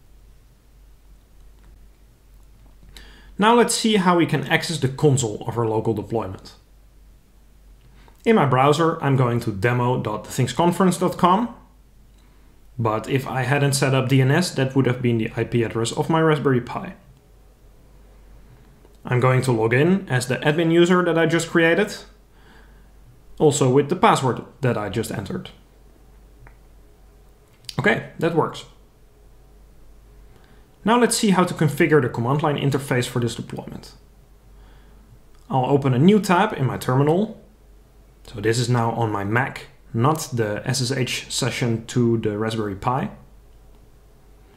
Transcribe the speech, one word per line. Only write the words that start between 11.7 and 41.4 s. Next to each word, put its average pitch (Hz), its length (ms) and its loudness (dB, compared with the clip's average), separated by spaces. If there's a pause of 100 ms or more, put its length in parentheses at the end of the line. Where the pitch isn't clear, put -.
but 110 300 -4
if 135 180 -2
I 127 160 -4
hadn't 139 300 0
set 135 220 0
up 120 140 2
D 135 120 4
N 131 100 4
S, 175 240 2
that 135 200 -2
would 131 120 4
have 123 160 -2
been 120 160 2
the 110 180 -4
I 117 80 0
P 117 180 0
address 113 300 -4
of 147 160 -4
my 165 120 2
Raspberry 139 400 2
Pi. 92 340 -10 (2000)
I'm 123 160 -2
going 127 220 2
to 131 100 0
log 113 220 0
in 180 340 2
as 127 180 -4
the 123 100 -4
admin 165 360 0
user 175 320 4
that 165 140 0
I 165 80 2
just 165 240 -2
created, 170 440 2 (1400)
also 139 320 2
with 139 180 2
the 185 80 -2
password 151 480 2 (160)
that 117 180 0
I 104 100 -6
just 107 220 -4
entered. - 400 -10 (2250)
Okay, - 400 0
that 165 180 0
works. - 300 -2 (2250)
Now 233 140 2
let's 233 180 2
see 214 140 2
how 180 140 4
to 180 100 -6
configure 156 460 2
the 123 80 0
command 131 340 -2
line 147 140 0
interface 135 500 -2
for - 120 -6
this 117 160 -4
deployment. - 600 -14 (1600)
I'll 131 160 0
open 135 280 2
a 117 40 0
new 190 220 6
tab 190 320 0
in 131 140 -4
my 104 100 -4
terminal. 147 640 0 (840)
So 110 160 -14
this 113 180 0
is 120 100 -2
now 117 240 0
on 113 180 -2
my 101 140 -4
Mac, 117 420 -4 (260)
not 139 400 0
the 107 320 -4
S 131 160 -2
S 123 120 -4
H 131 360 -4
session 117 580 -4